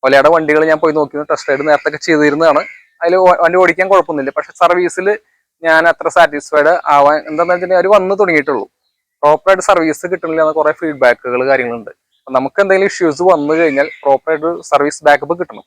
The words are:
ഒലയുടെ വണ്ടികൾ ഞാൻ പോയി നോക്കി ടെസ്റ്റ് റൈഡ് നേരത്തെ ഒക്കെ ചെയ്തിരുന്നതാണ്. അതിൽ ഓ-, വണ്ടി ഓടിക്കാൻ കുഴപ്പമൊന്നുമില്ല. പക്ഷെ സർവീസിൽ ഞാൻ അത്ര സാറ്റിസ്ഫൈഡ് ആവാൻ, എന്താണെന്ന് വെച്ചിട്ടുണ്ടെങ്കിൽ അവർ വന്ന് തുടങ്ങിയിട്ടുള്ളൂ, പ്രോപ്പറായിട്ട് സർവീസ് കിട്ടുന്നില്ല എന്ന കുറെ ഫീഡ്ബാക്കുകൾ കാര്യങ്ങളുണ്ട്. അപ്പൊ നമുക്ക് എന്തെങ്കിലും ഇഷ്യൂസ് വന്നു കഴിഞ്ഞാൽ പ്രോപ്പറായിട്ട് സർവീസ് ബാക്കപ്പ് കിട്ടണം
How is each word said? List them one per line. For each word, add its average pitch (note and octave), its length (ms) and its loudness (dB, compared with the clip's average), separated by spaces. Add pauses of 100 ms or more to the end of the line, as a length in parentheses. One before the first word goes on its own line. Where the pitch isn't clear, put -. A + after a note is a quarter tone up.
ഒലയുടെ C3+ 260 4
വണ്ടികൾ D#3+ 360 2
ഞാൻ D#3 120 0
പോയി D#3 160 0
നോക്കി D3 300 -4
ടെസ്റ്റ് D3 260 -6
റൈഡ് C#3+ 180 -2
നേരത്തെ D3 200 0
ഒക്കെ D3 100 -6
ചെയ്തിരുന്നതാണ്. D3+ 640 0 (420)
അതിൽ E3+ 140 0
ഓ-, F#3 240 4
വണ്ടി E3+ 200 2
ഓടിക്കാൻ F#3 280 2
കുഴപ്പമൊന്നുമില്ല. D#3 500 -2
പക്ഷെ - 180 -10
സർവീസിൽ F3+ 640 0 (440)
ഞാൻ E3 240 2
അത്ര E3 200 -2
സാറ്റിസ്ഫൈഡ് D3+ 800 0
ആവാൻ, C#3+ 320 2
എന്താണെന്ന് D#3+ 360 -4
വെച്ചിട്ടുണ്ടെങ്കിൽ F3+ 360 -2
അവർ G3+ 120 4
വന്ന് F#3+ 180 -2
തുടങ്ങിയിട്ടുള്ളൂ, D3 460 -2 (580)
പ്രോപ്പറായിട്ട് F3 400 2
സർവീസ് E3 440 0
കിട്ടുന്നില്ല E3 340 -4
എന്ന D#3 100 0
കുറെ D3+ 200 0
ഫീഡ്ബാക്കുകൾ C3 760 -2
കാര്യങ്ങളുണ്ട്. A#2 420 -4
അപ്പൊ - 500 -20
നമുക്ക് C3+ 220 -4
എന്തെങ്കിലും F#3+ 260 2
ഇഷ്യൂസ് D#3+ 340 -2
വന്നു D#3 320 2
കഴിഞ്ഞാൽ D3+ 360 0 (140)
പ്രോപ്പറായിട്ട് D#3 580 -2
സർവീസ് D3 420 -2
ബാക്കപ്പ് D3+ 360 0
കിട്ടണം A2 280 -10